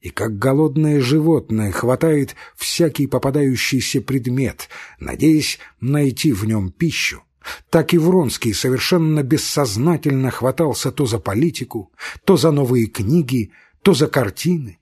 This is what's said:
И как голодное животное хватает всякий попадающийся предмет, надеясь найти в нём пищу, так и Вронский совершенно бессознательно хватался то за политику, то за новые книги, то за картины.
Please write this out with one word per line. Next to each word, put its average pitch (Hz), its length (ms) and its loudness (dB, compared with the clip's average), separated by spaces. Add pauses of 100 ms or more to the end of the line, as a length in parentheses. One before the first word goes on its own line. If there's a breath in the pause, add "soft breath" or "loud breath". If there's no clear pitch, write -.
И 87 100 -14
как 107 280 -6
голодное 147 600 2
животное 123 720 0
хватает 139 640 0 (200 loud breath)
всякий - 500 -2
попадающийся 135 960 0
предмет, 123 680 -4 (320 loud breath)
надеясь 151 580 0 (220 loud breath)
найти 139 520 0
в 101 120 -2
нём 107 280 -2
пищу, - 500 -4 (480 loud breath)
так 165 240 2
и 170 40 6
Вронский 156 540 2
совершенно 151 720 0
бессознательно 135 1080 0
хватался 131 600 -2
то 143 140 -2
за 110 120 -2
политику, 117 760 -4 (320 loud breath)
то 196 120 6
за 151 140 4
новые 123 360 2
книги, 123 640 -2 (300 soft breath)
то 196 120 6
за 139 120 2
картины. 139 760 -2